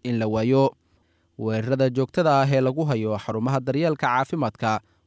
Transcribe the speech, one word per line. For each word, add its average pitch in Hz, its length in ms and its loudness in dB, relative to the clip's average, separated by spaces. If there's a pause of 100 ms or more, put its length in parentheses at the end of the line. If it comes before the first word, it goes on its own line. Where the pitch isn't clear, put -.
in 120 160 -2
la 110 100 -2
waayo. 127 440 2 (680)
Weerarada 113 500 0
joogtada 139 520 2
ah 135 100 2
ee 131 100 2
lagu 131 240 0
hayo 110 320 -2
xarumaha 113 420 -2
daryeelka 143 480 -2
caafimaadka 123 720 -2 (260)